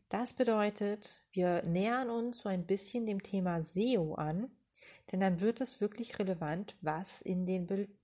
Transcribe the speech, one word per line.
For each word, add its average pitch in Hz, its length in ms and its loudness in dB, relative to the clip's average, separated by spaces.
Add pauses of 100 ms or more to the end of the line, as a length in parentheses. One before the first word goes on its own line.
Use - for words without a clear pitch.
Das 233 260 -2
bedeutet, 208 960 0
wir 175 300 2
nähern 226 480 2
uns 233 300 -2
so 208 100 -4
ein 185 160 0
bisschen 202 400 -2
dem 202 160 0
Thema 180 400 0
seo 185 540 2
an, 170 340 -2 (640)
denn 185 80 0
dann 185 220 4
wird 233 200 2
es - 180 -6
wirklich 208 380 -4
relevant, 180 640 -2
was 160 400 -4
in 180 240 0
den 180 220 0
Bild-, 196 240 -2 (120)